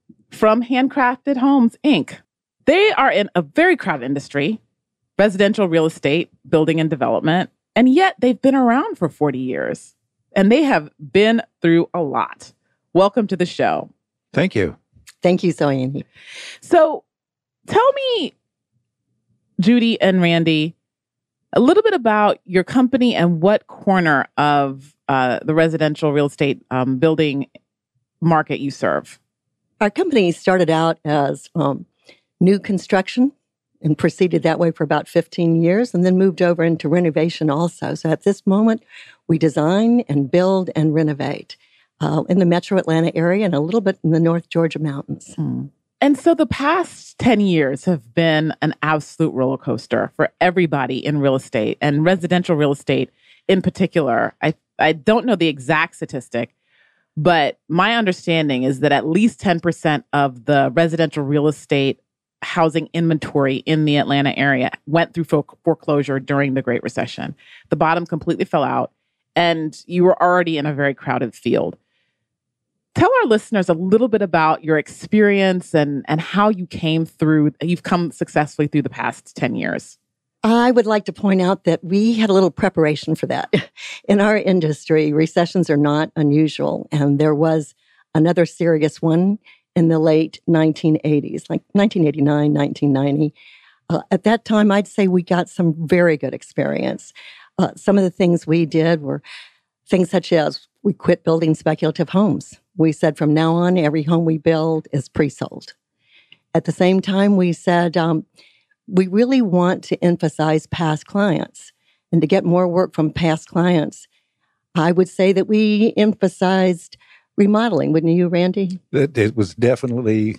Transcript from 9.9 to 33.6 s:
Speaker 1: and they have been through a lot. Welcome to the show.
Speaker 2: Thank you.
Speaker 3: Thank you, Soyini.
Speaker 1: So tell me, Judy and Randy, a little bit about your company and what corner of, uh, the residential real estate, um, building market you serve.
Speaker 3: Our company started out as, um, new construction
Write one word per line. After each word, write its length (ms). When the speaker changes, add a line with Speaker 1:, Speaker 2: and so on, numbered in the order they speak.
Speaker 1:
and 160
they 120
have 260
been 300
through 320
a 80
lot. 540
Welcome 320
to 100
the 80
show. 460
Speaker 2:
Thank 220
you. 240
Speaker 3:
Thank 220
you, 80
Soyini. 520
Speaker 1:
So 420
tell 260
me, 400
Judy 400
and 220
Randy, 520
a 60
little 220
bit 120
about 500
your 180
company 540
and 240
what 280
corner 580
of, 580
uh, 340
the 120
residential 580
real 140
estate, 440
um, 280
building 500
market 400
you 100
serve. 480
Speaker 3:
Our 80
company 420
started 380
out 380
as, 480
um, 320
new 200
construction 760